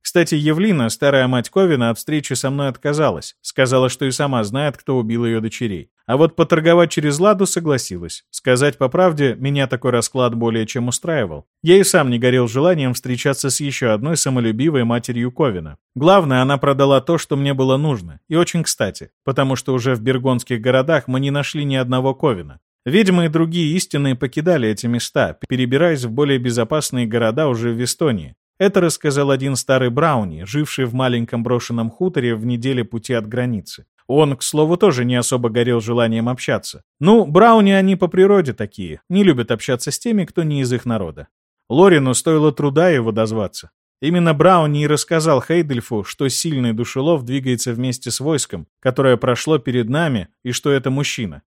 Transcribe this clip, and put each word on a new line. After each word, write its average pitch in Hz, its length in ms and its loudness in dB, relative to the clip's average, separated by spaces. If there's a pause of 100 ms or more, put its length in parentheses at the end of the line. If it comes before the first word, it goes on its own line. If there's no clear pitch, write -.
Кстати, 170 340 0
Евлина, 151 540 0
старая 135 380 2
мать 123 220 -2
Ковина, 151 400 2
от 113 80 -2
встречи 151 360 -6
со 131 160 -4
мной 139 200 -4
отказалась. 139 720 -4
Сказала, 131 480 2
что - 160 -6
и 131 60 -2
сама 131 320 -2
знает, 135 340 -4
кто 135 200 -4
убил 117 280 -2
ее 113 160 0
дочерей. 107 500 -8 (140)
А 123 120 0
вот 160 180 4
поторговать 170 540 4
через 151 300 -2
«Ладу» 196 260 4
согласилась. 123 880 -4
Сказать 131 460 0
по 131 120 0
правде, 147 480 2
меня 139 300 -2
такой 127 240 -2
расклад 120 420 0
более 113 320 -2
чем 120 220 -6
устраивал. 120 580 -4 (160)
Я 175 160 6
и 196 60 6
сам 151 260 2
не 120 80 0
горел 123 300 2
желанием 135 460 0
встречаться 131 560 -4
с - 100 -2
еще 135 320 -2
одной 139 260 -2
самолюбивой 127 680 0
матерью 120 480 -2
Ковина. 90 460 -4 (180)
Главное, 147 460 4
она 139 160 2
продала 139 440 4
то, 165 160 0
что - 180 -4
мне 139 180 0
было 131 240 2
нужно. 107 420 -4 (100)
И 156 60 -4
очень 165 280 0
кстати, - 480 -6 (120)
потому 135 320 0
что 131 180 -4
уже 127 200 0
в 110 80 -4
бергонских 123 600 -2
городах 131 460 0
мы 127 120 -2
не 139 100 -2
нашли 143 360 -4
ни 139 100 -2
одного 127 400 0
Ковина. 87 440 -4 (260)
Ведьмы 180 400 2
и 165 40 0
другие 165 460 0
истинные 143 400 -2
покидали 143 540 0
эти 107 180 -4
места, 117 500 -2 (100)
перебираясь 131 580 0
в 113 60 -6
более 135 280 0
безопасные 120 680 -2
города 117 420 0
уже 117 240 -2
в 117 120 -4
Эстонии. 113 520 -4 (240)
Это 196 220 4
рассказал 143 500 0
один 135 240 0
старый 127 340 0
брауни, 120 540 -2
живший 135 400 -4
в 117 100 -4
маленьком 120 500 -2
брошенном 117 460 -2
хуторе 131 460 -2
в 110 100 -8
неделе 123 380 -2
пути 113 300 -8
от 113 120 -2
границы. 117 600 -6 (200)
Он, 143 300 2
к - 80 -12
слову, 156 320 0
тоже 143 300 2
не 123 100 0
особо 123 340 0
горел 117 300 0
желанием 113 480 0
общаться. - 560 -6 (160)
Ну, 202 260 4
брауни 202 460 6
они 190 240 4
по 185 120 0
природе 185 460 4
такие, 92 540 -10
не 190 160 2
любят 127 280 2
общаться 123 400 -4
с - 80 -8
теми, 208 260 -2
кто 170 180 -4
не 147 180 -2
из 123 120 -2
их 117 120 -4
народа. 90 440 -6 (400)
Лорину 143 440 4
стоило 156 380 2
труда 147 380 2
его 120 220 0
дозваться. 107 600 -4 (300)
Именно 170 320 2
Брауни 151 500 4
и 147 40 0
рассказал 151 540 2
Хейдельфу, 135 640 -2
что - 240 -4
сильный 127 440 -2
душелов 131 500 -2
двигается 127 500 -4
вместе 123 380 -6
с - 100 -6
войском, 135 460 -4 (120)
которое 131 380 2
прошло 135 400 0
перед 120 320 -2
нами, 135 400 -2 (140)
и 123 100 -6
что 143 180 -2
это 135 180 0
мужчина. 123 540 -6 (120)